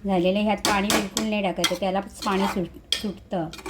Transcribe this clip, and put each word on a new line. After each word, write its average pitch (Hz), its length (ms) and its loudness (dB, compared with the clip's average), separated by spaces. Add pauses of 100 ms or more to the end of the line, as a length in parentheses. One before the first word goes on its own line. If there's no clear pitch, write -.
झालेली 185 300 4
आहे. 208 80 2
ह्यात 208 140 4
पाणी 202 300 2
बिलकुल 214 380 0
नाही 214 180 0
टाकायचं, 180 360 0
त्यालाच 190 440 -2
पाणी 196 240 2
सुट-, - 480 -4
सुटतं. 180 520 -4 (220)